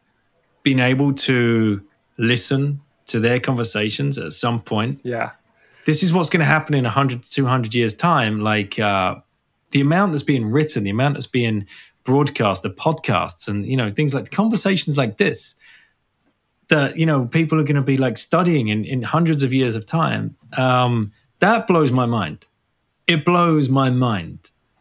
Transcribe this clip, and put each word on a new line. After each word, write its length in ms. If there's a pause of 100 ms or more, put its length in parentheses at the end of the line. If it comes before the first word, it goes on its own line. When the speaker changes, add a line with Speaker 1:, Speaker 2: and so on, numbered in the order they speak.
(640)
Speaker 1:
been 160
able 340
to 680 (360)
listen 640 (240)
to 140
their 200
conversations 800
at 160
some 260
point? 440
Speaker 2:
Yeah. 280 (540)
Speaker 1:
This 160
is 120
what's 180
gonna 140
happen 280
in 140
a 20
hundred 340
to 60
two 160
hundred 300
years' 180
time. 480
Like, 380
uh, 380 (540)
the 100
amount 320
that's 100
being 280
written, 320
the 60
amount 240
that's 140
being 400 (360)
broadcast, 600
the 80
podcasts 760
and, 200
you 100
know, 140
things 240
like 160
conversations 680
like 200
this 360 (1160)
that, 280
you 80
know, 200
people 340
are 40
gonna 200
be, 120
like, 220
studying 520
in, 140
in 200
hundreds 400
of 100
years 220
of 100
time. 500 (220)
Um, 540 (280)
that 280
blows 240
my 160
mind. 400 (580)
It 200
blows 440
my 220
mind 580 (320)